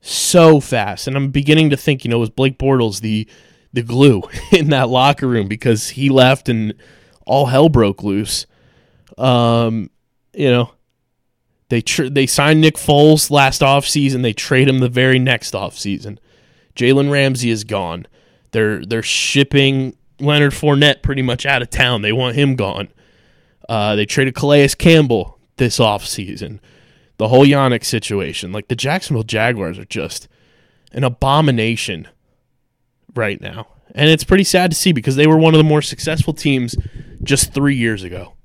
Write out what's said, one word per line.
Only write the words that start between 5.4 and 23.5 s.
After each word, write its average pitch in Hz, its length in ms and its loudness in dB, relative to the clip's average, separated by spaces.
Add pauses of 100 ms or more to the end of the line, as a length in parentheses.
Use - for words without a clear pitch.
because 110 440 -2
he 135 180 -2
left 131 400 2
and 110 240 -2 (520)
all 139 200 0
hell 135 240 4
broke 110 340 0
loose. 101 420 -4 (720)
Um, 117 720 0 (440)
you 147 160 -2
know, 120 240 0 (960)
they 117 120 0
tr-, - 280 -4
they 139 160 0
signed 151 340 2
Nick 156 160 4
Foles 151 560 4
last 139 300 2
offseason. 139 600 0
They 113 100 -2
trade 131 340 0
him 131 120 2
the 123 100 0
very 127 300 2
next 127 340 -2
offseason. 101 640 -8 (580)
Jalen 135 360 2
Ramsey 135 380 0
is 107 140 -4
gone. 90 440 -8 (440)
They're, 107 320 -2
they're 113 200 -6
shipping 135 920 0 (240)
Leonard 147 320 2
Fournette 147 520 0
pretty 135 180 -4
much 123 240 -4
out 139 160 -2
of 117 80 -10
town. 123 320 -2
They 104 100 -2
want 123 240 -2
him 139 200 0
gone. 98 340 -6 (800)